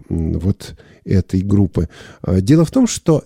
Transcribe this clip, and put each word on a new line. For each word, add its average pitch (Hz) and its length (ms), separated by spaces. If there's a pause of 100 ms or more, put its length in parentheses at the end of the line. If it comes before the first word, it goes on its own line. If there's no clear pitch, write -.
м, 82 300
вот 92 360 (320)
этой 95 340
группы. 98 480 (320)
А, 92 220
дело 156 240
в - 40
том, 262 160
что - 400